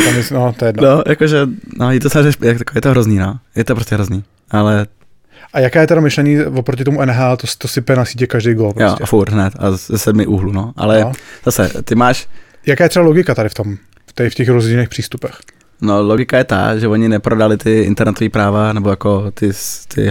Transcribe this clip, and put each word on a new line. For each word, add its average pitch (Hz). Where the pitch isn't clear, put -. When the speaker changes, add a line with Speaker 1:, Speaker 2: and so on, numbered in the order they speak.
Speaker 1:
tam 120
nic, 120
no, 123
to 120
je 113
jedno. 131
Speaker 2:
No, -
jakože, 151
no, 123
je 131
to 139
samozřejmě 147
šp-, -
jak, 120
jako, -
je 151
to 139
hrozný, 110
no. 95
Je 117
to 120
prostě 110
hrozný, 101
ale 104
Speaker 1:
A 139
jaká 131
je 156
teda 160
myšlení 147
oproti 131
tomu 143
N 131
H 127
L, 127
to, -
to -
sype 135
na 123
sítě 120
každý 117
gól 110
Speaker 2:
Jo, 104
Speaker 1:
prostě? 107
Speaker 2:
a -
furt 101
hned 98
a 98
z-, 92
ze 110
sedmi 107
úhlů, 101
no. 104
Ale 107
Speaker 1:
No. 117
Speaker 2:
zase, 101
ty 117
máš 123
Speaker 1:
Jaká 147
je 165
třeba 175
logika 156
tady 107
v -
tom, 101
tady 120
v -
těch 123
rozdílných 120
přístupech? -
Speaker 2:
No, 104
logika 117
je 127
ta, 110
že 113
oni 110
neprodali 107
ty 110
internetové 104
práva, 107
nebo 101
jako 101
ty 101
s-, -
ty -